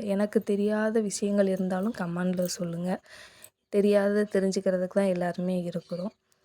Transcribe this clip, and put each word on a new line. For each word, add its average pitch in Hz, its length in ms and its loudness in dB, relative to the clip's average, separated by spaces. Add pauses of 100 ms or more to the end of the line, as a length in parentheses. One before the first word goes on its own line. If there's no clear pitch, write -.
எனக்கு 208 400 0
தெரியாத 214 580 0
விஷயங்கள் 202 480 0
இருந்தாலும் 185 480 -2
கமெண்ட்ல 180 500 -2
சொல்லுங்க. 175 440 -4 (800)
தெரியாத 202 520 4
தெரிஞ்சுக்கிறதுக்கு 190 720 0
தான் 196 160 4
எல்லாருமே 180 500 -2
இருக்கிறோம். 175 500 -8 (320)